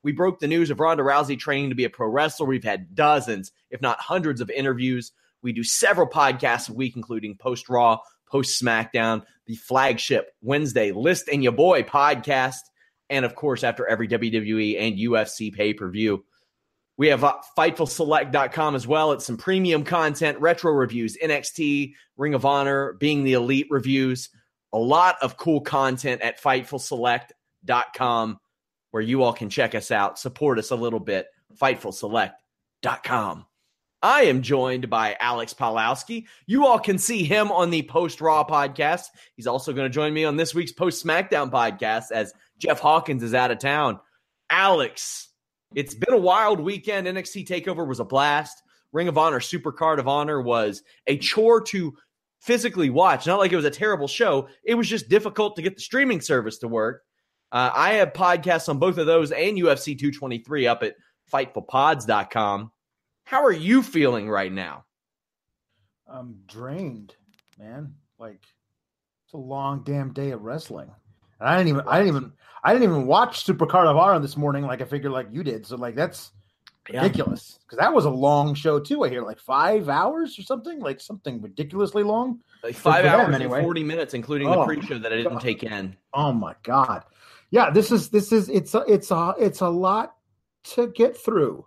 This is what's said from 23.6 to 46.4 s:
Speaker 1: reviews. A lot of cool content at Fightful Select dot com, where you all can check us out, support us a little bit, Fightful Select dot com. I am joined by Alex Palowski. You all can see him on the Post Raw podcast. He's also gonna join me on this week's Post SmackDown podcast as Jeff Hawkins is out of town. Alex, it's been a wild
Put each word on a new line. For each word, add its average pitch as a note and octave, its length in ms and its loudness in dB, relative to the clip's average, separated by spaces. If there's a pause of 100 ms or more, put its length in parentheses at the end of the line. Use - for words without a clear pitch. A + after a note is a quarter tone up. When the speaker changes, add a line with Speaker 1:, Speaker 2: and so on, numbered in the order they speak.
Speaker 1:
reviews. C3 600 0 (420)
A A2 80 -2
lot D#3+ 420 4
of C3 160 -4
cool D#3 220 0
content C3 640 -2
at A#2 200 -4
Fightful C3 380 -2
Select B2 540 -2 (320)
dot B2 300 0
com, A2+ 440 -2 (520)
where A2 120 -4
you B2+ 180 0
all A#2 120 4
can G#2 160 -10
check A2+ 260 -2
us G#2+ 160 -4
out, G2+ 260 0
support C3+ 400 -2
us G#2+ 140 -6
a B2+ 40 -2
little A2+ 240 -4
bit, F#2+ 280 -4 (340)
Fightful A#2+ 320 -2
Select G#2+ 480 -4 (400)
dot A#2 220 -6
com. G#2 420 -6 (560)
I C4 220 6
am C3 180 4
joined B2+ 480 -2
by A2 300 0
Alex A#2 340 -2
Palowski. B2+ 720 -4 (220)
You C4+ 180 2
all A#3+ 140 6
can G3 180 0
see G3+ 260 -2
him G#3 280 2
on F3 180 2
the D#3+ 140 0
Post E3 380 -2
Raw D#3 220 4
podcast. D3 600 0 (300)
He's A#2+ 120 -8
also C3 240 -4
gonna C3 180 -2
join D3+ 240 -2
me D#3 120 0
on D3 100 0
this D#3+ 200 -2
week's E3+ 160 -4
Post - 340 -4
SmackDown D#3+ 460 0
podcast A2+ 600 -2
as A2 220 -4 (240)
Jeff - 220 -2
Hawkins D3+ 420 2
is A#2 140 -4
out B2+ 160 2
of A#2 80 -4
town. C#3 400 -2 (500)
Alex, E3+ 800 0 (460)
it's C#3+ 180 -6
been F3 200 0
a A3+ 60 6
wild G3 400 4